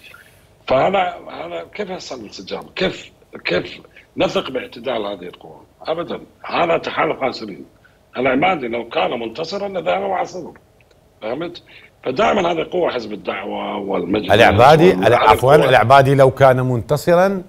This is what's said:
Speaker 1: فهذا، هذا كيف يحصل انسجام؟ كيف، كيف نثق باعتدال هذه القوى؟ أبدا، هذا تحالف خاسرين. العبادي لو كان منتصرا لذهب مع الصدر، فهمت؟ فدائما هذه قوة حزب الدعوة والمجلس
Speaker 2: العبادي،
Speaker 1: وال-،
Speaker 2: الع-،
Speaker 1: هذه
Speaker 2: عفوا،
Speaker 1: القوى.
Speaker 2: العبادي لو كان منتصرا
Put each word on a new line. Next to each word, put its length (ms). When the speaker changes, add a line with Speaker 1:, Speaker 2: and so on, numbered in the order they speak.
Speaker 1:
فهذا، 480
هذا 340
كيف 160
يحصل 300
انسجام؟ 420
كيف، 340
كيف 360
نثق 340
باعتدال 560
هذه 200
القوى؟ 340
أبدا، 380
هذا 340
تحالف 420
خاسرين. 440
العبادي 520
لو 200
كان 320
منتصرا 480
لذهب 340
مع 200
الصدر، 300
فهمت؟ 400
فدائما 480
هذه 180
قوة 200
حزب 220
الدعوة 640
والمجلس 560
Speaker 2:
العبادي، 580
Speaker 1:
وال-، 160
Speaker 2:
الع-، 180
Speaker 1:
هذه 60
Speaker 2:
عفوا، 240
Speaker 1:
القوى. 160
Speaker 2:
العبادي 440
لو 160
كان 300
منتصرا 880